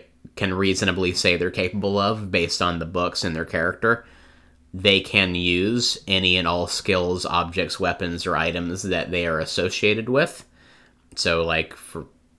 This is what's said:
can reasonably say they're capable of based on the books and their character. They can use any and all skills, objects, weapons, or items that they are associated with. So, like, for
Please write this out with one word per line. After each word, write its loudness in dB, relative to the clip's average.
can -2
reasonably 2
say 2
they're 0
capable -2
of 0
based 0
on 0
the -6
books -2
and -4
their -4
character. 0
They 4
can 2
use 2
any 4
and 0
all 0
skills, 0
objects, -2
weapons, -2
or 0
items -2
that -2
they -2
are 0
associated 0
with. 0
So, 2
like, 0
for -14